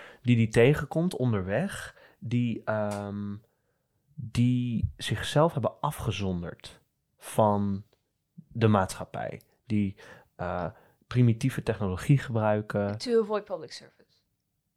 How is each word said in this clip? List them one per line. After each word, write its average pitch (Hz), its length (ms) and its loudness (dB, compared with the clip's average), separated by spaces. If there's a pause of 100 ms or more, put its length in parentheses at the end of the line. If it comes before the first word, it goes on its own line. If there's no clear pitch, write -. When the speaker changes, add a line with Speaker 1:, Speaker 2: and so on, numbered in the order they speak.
(220)
Speaker 1:
die 120 140 4
die 113 140 4
tegenkomt 147 640 4
onderweg, 113 800 -2 (240)
die, 120 440 -2
ehm, 101 720 -4 (800)
die 120 840 0
zichzelf - 560 0
hebben - 280 -4
afgezonderd 92 1000 -6 (360)
van 104 680 0 (500)
de - 340 0
maatschappij. - 760 0 (240)
Die, 104 300 -2 (400)
eh, 87 300 -6 (420)
primitieve 123 560 0
technologie 101 540 2
gebruiken. 107 800 0
Speaker 2:
To 233 240 0
avoid 208 240 -2
public 165 260 -10
service. - 240 -18 (800)